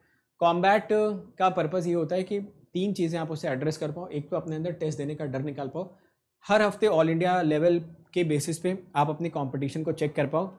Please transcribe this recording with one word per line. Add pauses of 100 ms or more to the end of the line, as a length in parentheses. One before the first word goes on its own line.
(400)
कॉम्बैट (500)
का
पर्पस
ये
होता
है
कि (340)
तीन
चीज़ें
आप
उसे
एड्रेस
कर
पाओ।
एक
तो
अपने
अंदर
टेस्ट
देने
का
डर
निकाल
पाओ, (520)
हर
हफ्ते
all
इंडिया
लेवल (340)
के
बेसिस
पे (180)
आप
अपनी
कॉम्पिटिशन
को
चेक
कर
पाओ